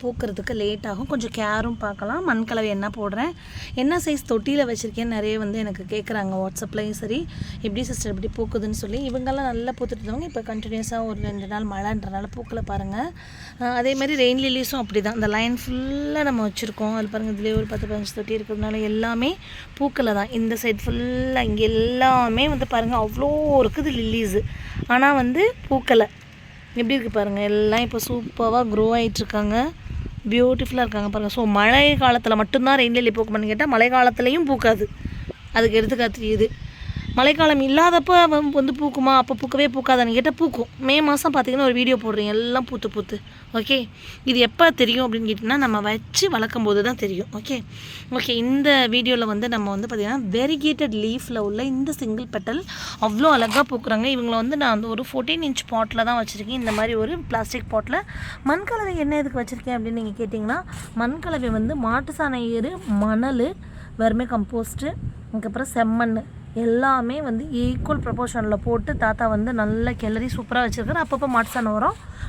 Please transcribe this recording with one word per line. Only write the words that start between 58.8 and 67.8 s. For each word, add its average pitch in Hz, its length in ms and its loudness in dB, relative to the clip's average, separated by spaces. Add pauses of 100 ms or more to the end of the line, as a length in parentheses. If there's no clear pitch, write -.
என்ன 294 200 0
எதுக்கு 277 240 -2
வச்சிருக்கேன் 247 380 -6
அப்படின்னு 226 120 -4
நீங்க 226 340 -6
கேட்டீங்கன்னா, 220 380 -4 (320)
மண் 240 240 -2
கலவை 311 300 -4
வந்து 220 280 0
மாட்டு 262 360 -2
சாண 254 400 -2
எரு, 254 260 -2 (220)
மணலு, 240 520 2 (460)
வெர்மி 226 260 2
கம்போஸ்ட்டு, 233 680 -4 (400)
அதுக்கப்புறம் 220 420 -4
செம்மண் 226 500 2 (300)
எல்லாமே 247 680 2
வந்து 240 220 -2
ஈக்குவல் 254 600 0